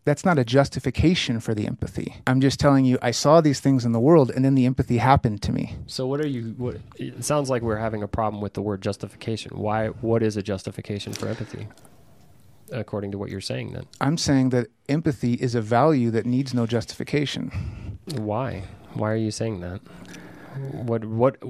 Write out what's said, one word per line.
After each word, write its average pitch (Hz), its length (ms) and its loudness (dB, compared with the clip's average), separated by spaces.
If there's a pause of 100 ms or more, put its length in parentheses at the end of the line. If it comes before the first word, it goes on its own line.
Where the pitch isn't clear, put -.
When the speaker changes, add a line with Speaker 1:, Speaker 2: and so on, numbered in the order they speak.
Speaker 1:
that's 147 200 0
not 180 140 4
a 127 60 4
justification 135 960 2
for 113 160 -2
the 104 120 -2
empathy. - 500 -8 (100)
I'm 131 140 4
just 135 180 4
telling 139 260 6
you, 127 180 4
I 120 100 0
saw 151 280 6
these 147 200 2
things 135 240 2
in 117 80 2
the 113 80 2
world, 143 340 8
and 131 100 2
then 135 120 4
the 127 100 6
empathy 127 320 0
happened 120 440 4
to - 100 -2
me. 80 220 -4 (120)
Speaker 2:
So 131 220 -6
what 143 120 -2
are 151 60 -2
you, 117 300 -6
what, 120 220 -6 (180)
it 123 280 -10
sounds 143 260 0
like 123 120 0
we're 113 140 0
having 110 260 -4
a 104 60 -6
problem 107 340 -2
with 101 120 -6
the 101 80 -4
word 101 200 -4
justification. - 760 -8
Why, 107 300 -2
what 113 360 0
is 107 120 0
a 101 60 -2
justification 101 720 -8
for 104 160 -8
empathy, 107 400 -10 (1000)
according 101 420 -6
to 98 60 -6
what 98 120 -8
you're 95 100 -8
saying 123 320 -8
then? 85 140 -10 (140)
Speaker 1:
I'm 151 180 2
saying 131 320 4
that 123 160 2 (220)
empathy 139 460 0
is 120 200 0
a 120 60 2
value 120 500 4
that 110 160 0
needs 127 280 0
no 120 120 2
justification. - 1300 -6 (160)
Speaker 2:
Why? 104 500 -4 (300)
Why 107 180 -2
are 110 40 0
you 110 140 0
saying 113 300 -4
that? 87 200 -10 (920)
What, 117 320 -4
what, 113 320 2 (140)